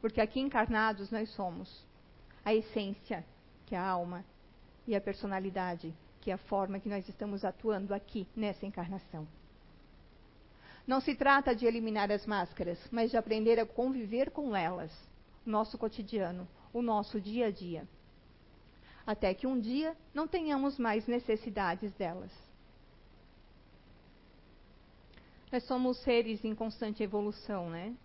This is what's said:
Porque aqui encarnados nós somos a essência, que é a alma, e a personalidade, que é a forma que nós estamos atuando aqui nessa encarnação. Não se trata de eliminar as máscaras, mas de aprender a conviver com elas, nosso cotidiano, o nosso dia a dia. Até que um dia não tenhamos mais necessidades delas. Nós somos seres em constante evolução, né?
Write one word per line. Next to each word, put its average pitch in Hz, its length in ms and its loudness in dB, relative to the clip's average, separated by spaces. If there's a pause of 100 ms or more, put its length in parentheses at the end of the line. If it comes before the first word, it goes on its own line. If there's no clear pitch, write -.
Porque 220 200 0
aqui 214 200 2
encarnados 220 680 2
nós 220 200 -2
somos 180 540 -8 (600)
a 214 100 4
essência, 202 720 -2 (400)
que - 80 -6
é 180 40 0
a 180 80 0
alma, 180 380 -2 (640)
e 226 80 2
a 202 60 4
personalidade, 190 960 -4 (260)
que - 100 -4
é 185 40 2
a 196 40 -6
forma 196 400 0
que 196 100 -6
nós 202 200 -4
estamos 202 360 -6
atuando 202 500 0
aqui 196 420 -6
nessa 208 300 -4
encarnação. 175 600 -8 (1600)
Não 262 140 4
se 302 140 0
trata 277 400 6
de 233 120 2
eliminar 220 440 2
as 208 160 0
máscaras, 175 520 -2 (120)
mas 233 200 2
de 269 60 2
aprender 220 440 4
a 220 60 2
conviver 247 640 0
com 269 260 -2
elas, 170 360 -2 (520)
nosso 220 340 0
cotidiano, 190 680 -4 (240)
o 240 100 -2
nosso 214 380 0
dia 220 260 0
a 208 40 2
dia. 175 360 -8 (1200)
Até 208 280 2
que 220 120 -4
um 262 120 2
dia 277 380 0 (180)
não 311 120 0
tenhamos 285 520 0
mais 220 280 2
necessidades 214 880 0
delas. 185 380 -6 (3250)
Nós 247 140 2
somos 254 380 2
seres 226 420 4
em 220 100 0
constante 214 480 -4
evolução, 208 680 -2
né? 175 260 -6 (100)